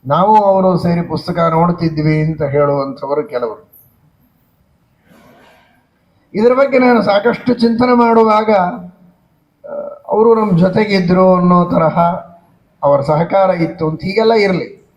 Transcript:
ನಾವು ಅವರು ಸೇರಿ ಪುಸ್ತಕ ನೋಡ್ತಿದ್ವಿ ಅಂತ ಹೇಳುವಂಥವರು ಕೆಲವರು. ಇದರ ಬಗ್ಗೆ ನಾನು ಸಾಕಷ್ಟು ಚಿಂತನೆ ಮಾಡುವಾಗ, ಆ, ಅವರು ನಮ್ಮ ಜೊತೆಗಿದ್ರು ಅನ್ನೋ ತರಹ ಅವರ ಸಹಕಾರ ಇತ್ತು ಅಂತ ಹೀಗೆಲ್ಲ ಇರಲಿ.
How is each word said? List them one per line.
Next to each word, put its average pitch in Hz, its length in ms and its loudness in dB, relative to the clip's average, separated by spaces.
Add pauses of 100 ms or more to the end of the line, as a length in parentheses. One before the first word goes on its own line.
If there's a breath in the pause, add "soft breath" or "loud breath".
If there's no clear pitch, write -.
ನಾವು 196 380 2
ಅವರು 190 340 2
ಸೇರಿ 170 240 -2
ಪುಸ್ತಕ 170 380 -8
ನೋಡ್ತಿದ್ವಿ 160 800 0
ಅಂತ 156 200 -4
ಹೇಳುವಂಥವರು 143 840 -2
ಕೆಲವರು. 120 400 -8 (2750 soft breath)
ಇದರ 226 200 2
ಬಗ್ಗೆ 269 260 2
ನಾನು 240 220 4
ಸಾಕಷ್ಟು 208 520 0
ಚಿಂತನೆ 233 400 0
ಮಾಡುವಾಗ, 226 560 2 (1160)
ಆ, - 60 -16 (360)
ಅವರು 226 280 4
ನಮ್ಮ 208 220 0
ಜೊತೆಗಿದ್ರು 185 800 2
ಅನ್ನೋ 180 300 2
ತರಹ 165 340 0 (840)
ಅವರ 143 180 2
ಸಹಕಾರ 165 480 0
ಇತ್ತು 165 400 -4
ಅಂತ 156 140 -10
ಹೀಗೆಲ್ಲ 220 300 0
ಇರಲಿ. 196 640 -2